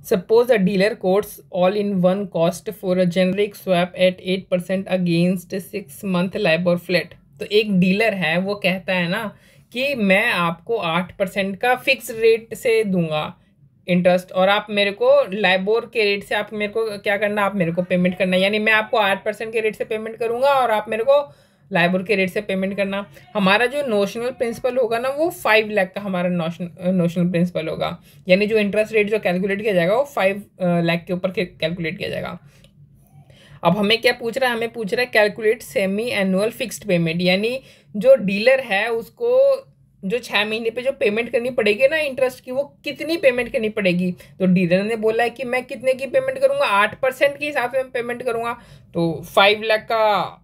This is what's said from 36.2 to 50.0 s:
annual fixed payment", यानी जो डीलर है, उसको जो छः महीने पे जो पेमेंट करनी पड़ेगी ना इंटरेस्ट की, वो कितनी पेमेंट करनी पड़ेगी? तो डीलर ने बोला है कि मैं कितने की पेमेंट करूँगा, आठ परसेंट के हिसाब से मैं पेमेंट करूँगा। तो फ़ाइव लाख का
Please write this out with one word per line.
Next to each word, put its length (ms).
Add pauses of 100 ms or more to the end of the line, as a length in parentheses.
annual 380
fixed 220
payment", 380
यानी 400 (340)
जो 200
डीलर 440
है, 320
उसको 680 (480)
जो 140
छः 260
महीने 240
पे 120
जो 100
पेमेंट 380
करनी 200
पड़ेगी 380
ना 100
इंटरेस्ट 460
की, 80
वो 120 (200)
कितनी 340
पेमेंट 340
करनी 180
पड़ेगी? 420
तो 340
डीलर 380
ने 120
बोला 280
है 60
कि 140
मैं 220
कितने 280
की 120
पेमेंट 340
करूँगा, 260
आठ 340
परसेंट 380
के 80
हिसाब 260
से 60
मैं 140
पेमेंट 320
करूँगा। 340 (360)
तो 280
फ़ाइव 420
लाख 160
का 260 (380)